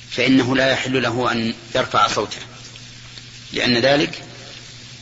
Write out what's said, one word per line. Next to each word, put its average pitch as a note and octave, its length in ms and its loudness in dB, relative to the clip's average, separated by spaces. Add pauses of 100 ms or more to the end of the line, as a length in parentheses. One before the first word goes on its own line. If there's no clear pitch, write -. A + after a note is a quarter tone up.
(120)
فإنه B2+ 440 4
لا C3 160 4
يحل B2+ 320 0
له A#2+ 280 2
أن A2+ 220 0 (220)
يرفع A#2+ 320 4
صوته، G#2+ 300 -2 (1160)
لأن A#2 240 2
ذلك C#3+ 460 2 (760)